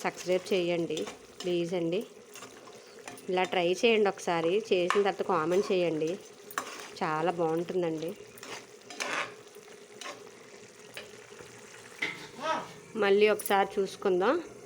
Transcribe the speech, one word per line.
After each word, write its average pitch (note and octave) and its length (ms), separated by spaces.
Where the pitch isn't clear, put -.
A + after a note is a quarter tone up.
సబ్స్క్రైబ్ F3+ 500
చేయండి E3+ 460
ప్లీజ్ F3 380
అండి. E3+ 200
ఇలా F#3 120
ట్రై F3+ 140
చేయండి A3 300
ఒకసారి, E3 400
చేసిన F3+ 360
తర్వాత F#3 160
కామెంట్ F3 380
చేయండి, D#3+ 380
చాలా E3 380
బాగుంటుందండి. E3 680
మళ్ళీ G3+ 300
ఒకసారి G3+ 400
చూసుకుందాం G3 640